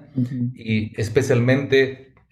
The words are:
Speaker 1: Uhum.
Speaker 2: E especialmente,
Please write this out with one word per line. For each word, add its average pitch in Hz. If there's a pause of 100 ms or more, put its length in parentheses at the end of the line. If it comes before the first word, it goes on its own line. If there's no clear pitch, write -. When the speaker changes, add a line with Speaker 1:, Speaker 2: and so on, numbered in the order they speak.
(160)
Speaker 1:
Uhum. 123
Speaker 2:
E 110
especialmente, 131 (200)